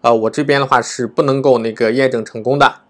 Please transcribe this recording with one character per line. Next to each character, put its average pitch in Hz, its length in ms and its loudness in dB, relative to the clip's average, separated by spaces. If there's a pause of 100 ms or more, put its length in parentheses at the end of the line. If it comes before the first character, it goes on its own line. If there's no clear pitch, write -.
呃， 117 140 2
我 113 160 0
这 151 120 -4
边 143 160 2
的 135 80 0
话 127 140 2
是 117 260 -6
不 156 160 -4
能 135 200 0
够 131 160 4
那 113 120 -4
个 110 220 -2
验 131 180 0
证 113 140 -4
成 113 180 -14
功 127 160 -2
的。 135 320 2